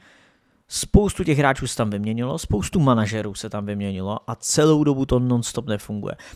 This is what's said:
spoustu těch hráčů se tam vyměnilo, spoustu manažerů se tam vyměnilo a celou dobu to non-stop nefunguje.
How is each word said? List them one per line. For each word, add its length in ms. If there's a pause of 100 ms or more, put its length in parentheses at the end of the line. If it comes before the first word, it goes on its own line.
(680)
spoustu 560
těch 140
hráčů 280
se 100
tam 140
vyměnilo, 480
spoustu 420
manažerů 540
se 160
tam 160
vyměnilo 520 (120)
a 40
celou 500
dobu 220
to 120
non-stop 480
nefunguje. 480 (220)